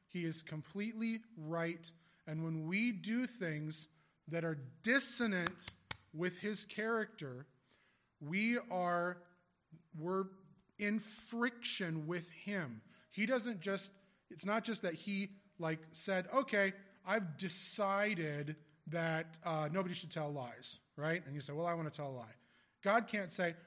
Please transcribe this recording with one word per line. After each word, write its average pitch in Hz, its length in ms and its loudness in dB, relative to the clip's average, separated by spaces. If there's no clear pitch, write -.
He 175 160 -4
is 165 180 -2
completely 220 800 -4
right. 165 540 -2
And 160 180 -2
when 160 220 -2
we 214 260 2
do 214 340 0
things 156 600 -2
that 165 160 0
are 165 100 0
dissonant 226 880 4
with 175 260 -2
his 208 260 0
character, 208 800 -4
we 208 380 2
are, 175 640 0
we're 185 340 0
in 208 200 0
friction 214 1080 -2
with 170 240 -4
him. 156 520 -6
He 208 160 0
doesn't 240 340 0
just, 196 320 0
it's 170 160 -6
not 220 180 2
just 226 180 -2
that 175 120 0
he, 196 420 -2
like, 160 220 0
said, 185 360 2
"Okay, 208 440 4
I've 185 320 0
decided 175 1200 2
that, 165 580 0
uh, 156 260 0
nobody 180 240 0
should 165 160 -6
tell 147 220 -2
lies," 123 460 -6
right? 165 280 0
And 139 100 -8
you 147 60 -4
say, 143 120 -6
"Well, 160 140 -2
I 170 80 2
want 160 160 -2
to - 60 -8
tell 143 140 -6
a - 20 -6
lie." 117 220 -12
God 226 260 6
can't 196 220 -2
say, 170 260 2